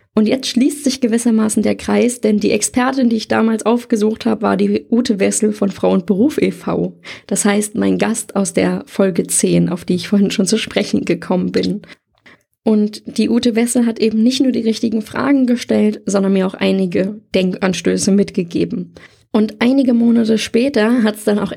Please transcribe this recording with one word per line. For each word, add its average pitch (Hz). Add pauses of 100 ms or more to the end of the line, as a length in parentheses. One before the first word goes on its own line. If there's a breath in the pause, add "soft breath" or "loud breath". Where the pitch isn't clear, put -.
(160 soft breath)
Und 214
jetzt 262
schließt -
sich -
gewissermaßen 220
der 208
Kreis, 214
denn 214
die 202
Expertin, 254
die 226
ich 214
damals 220
aufgesucht 220
habe, 214
war 196
die 202
Ute 226
Wessel 202
von 202
Frau 185
und 190
Beruf 220
e 190
V. 175 (280 loud breath)
Das 196
heißt, 208
mein 190
Gast 202
aus 196
der 180
Folge 180
zehn, 175
auf 175
die 185
ich 175
vorhin 196
schon 196
zu 214
sprechen -
gekommen 180
bin. 185 (840 loud breath)
Und 208
die 220
Ute 233
Wessel 240
hat 226
eben 220
nicht 262
nur 262
die 226
richtigen 220
Fragen 269
gestellt, 220
sondern 196
mir 190
auch 190
einige 190 (120)
Denkanstöße 185
mitgegeben. 180 (380 loud breath)
Und 214
einige 254
Monate 233
später 226
hat's 208
dann 208
auch 202